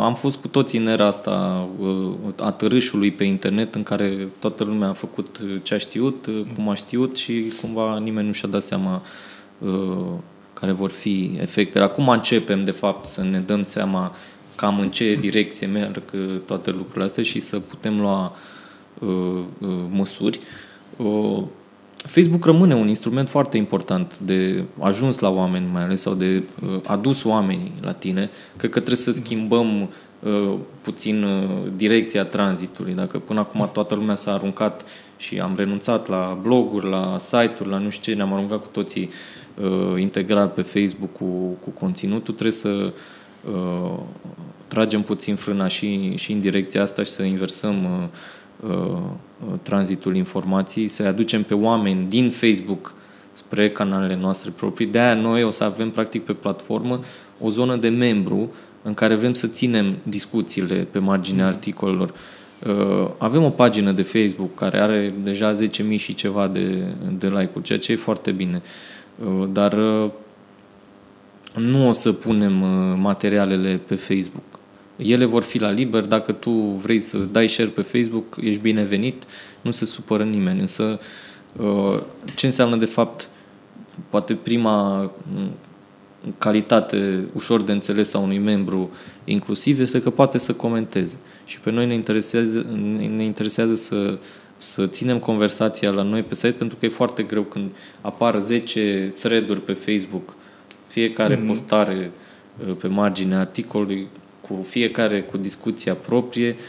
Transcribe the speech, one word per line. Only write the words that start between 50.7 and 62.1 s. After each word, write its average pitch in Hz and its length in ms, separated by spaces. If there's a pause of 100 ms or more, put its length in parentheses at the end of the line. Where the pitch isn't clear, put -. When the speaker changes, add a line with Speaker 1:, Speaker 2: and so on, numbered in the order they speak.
Speaker 1:
să-i 104 180
aducem 107 360
pe 104 120
oameni 104 540
din 120 220
Facebook 101 640 (380)
spre - 380
canalele 95 500
noastre 95 360
proprii. 107 300
De-aia 117 280
noi 113 300
o 110 60
să 110 140
avem, 110 260
practic, 110 340
pe - 80
platformă 113 680 (400)
o 113 100
zonă 123 260
de 113 120
membru 113 640 (300)
în 107 120
care 110 200
vrem 120 200
să 120 120
ținem 110 560
discuțiile 95 880
pe - 80
marginea 95 480
Speaker 2:
Mhm. 95 80
Speaker 1:
articolelor. 95 600 (520)